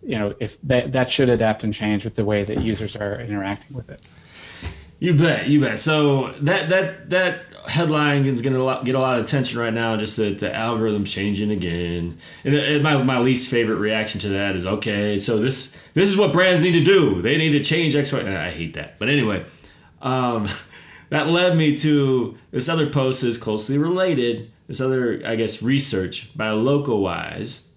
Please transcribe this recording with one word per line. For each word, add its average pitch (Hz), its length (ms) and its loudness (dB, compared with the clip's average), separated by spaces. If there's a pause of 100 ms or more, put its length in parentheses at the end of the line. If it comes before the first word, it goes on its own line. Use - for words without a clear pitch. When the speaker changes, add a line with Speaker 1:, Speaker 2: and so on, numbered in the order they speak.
Speaker 1:
you 113 140 -6
know, 104 220 -2
if - 240 -8
that, 127 300 0
that 127 180 0
should 131 180 2
adapt 110 340 2
and 107 100 -2
change 104 300 -2
with 110 120 -8
the 107 100 -2
way 104 180 0
that 104 160 -4
users 110 360 -4
are 104 260 -6
interacting 104 560 -8
with 117 140 -14
it. - 100 -18 (960)
Speaker 2:
You 175 140 0
bet, 143 340 2
you 147 140 6
bet. 110 180 0
So 147 520 2 (100)
that, 160 280 0
that, - 420 0
that 180 300 0 (260)
headline 147 600 2
is 127 140 0
gonna 131 220 0
lo-, 131 200 -2
get 127 120 0
a 135 40 2
lot 127 180 2
of 113 60 0
attention 117 360 -2
right 117 140 -2
now, 113 240 0
just 107 200 -4
that 104 220 0
the 101 140 -4
algorithm's 110 580 0
changing 104 400 -2
again. 87 680 -4 (260)
And 143 100 2
it, 143 180 0
it, 147 120 2
my, 147 180 2
my 127 180 2
least 123 300 2
favorite 113 280 2
reaction 107 440 -2
to 104 80 -4
that 98 260 0
is, 90 120 -2
"Okay, 104 500 -2
so 107 220 0
this, 131 360 -2 (180)
this 190 160 4
is 190 80 2
what 196 160 4
brands 180 300 4
need 180 100 4
to 160 100 4
do. 160 380 4
They 127 160 2
need 160 140 2
to 147 120 2
change 156 320 2
X, 143 160 0
Y," 131 80 -2
and 95 180 -4
I 80 140 -4
hate 80 240 -8
that. 76 240 -14
But 110 100 -2
anyway, 110 360 0 (560)
um, 123 460 -2 (320)
<laughs> - 300 -20
that 147 180 0
led 175 280 2
me 151 220 4
to 131 600 2 (140)
this 127 180 -2
other 165 200 2
post 131 340 0
is 117 140 0
closely 110 400 -4
related. 156 720 0 (160)
This 131 140 -6
other, 131 440 0
I 113 100 -4
guess, 110 260 -2
research 113 760 -2
by 107 140 -4
Locowise. 107 1120 -2 (140)